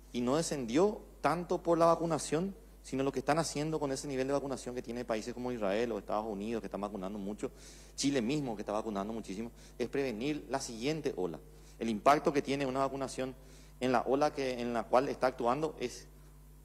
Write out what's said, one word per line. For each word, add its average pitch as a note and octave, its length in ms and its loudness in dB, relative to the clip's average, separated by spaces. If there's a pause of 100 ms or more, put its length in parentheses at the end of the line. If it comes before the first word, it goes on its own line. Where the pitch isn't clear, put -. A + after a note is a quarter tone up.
(120)
y A#2+ 80 -2
no B2 160 2
descendió D#3+ 640 2 (200)
tanto E3+ 420 0
por E3+ 160 4
la E3 80 8
vacunación, E3 680 2 (300)
sino C3+ 220 -2
lo C#3 80 0
que C3 80 -2
están D3 180 2
haciendo D#3 400 -2
con C#3+ 140 -2
ese C3+ 160 -6
nivel C3 180 0
de C#3 60 0
vacunación C3+ 420 -2
que B2 80 -6
tiene A#2+ 220 -6
países A2+ 280 -2
como B2 200 -4
Israel A2 400 0
o G#2 60 -2
Estados G#2 280 -2
Unidos, G#2+ 340 -4
que G2 60 -8
están F#2+ 140 -6
vacunando G2+ 400 -4
mucho, G3 320 -4 (420)
Chile C#3 260 2
mismo, B2+ 360 -2
que G#2 60 -8
está G#2 100 -4
vacunando G#2+ 400 -2
muchísimo, A2 400 -8 (260)
es A#2 100 -2
prevenir C3+ 600 -2
la C3 100 -2
siguiente C3+ 560 -2
ola. E2+ 220 -2 (400)
El A2+ 100 -2
impacto C#3 420 4
que C#3 120 2
tiene C#3 240 0
una B2+ 140 0
vacunación C3 540 -2 (460)
en B2+ 120 2
la A#2+ 100 6
ola C#3+ 320 4
que, B2+ 260 -2
en A#2+ 140 -2
la A2 100 0
cual C3+ 240 4
está B2+ 200 2
actuando C3+ 520 0
es, - 260 -6 (580)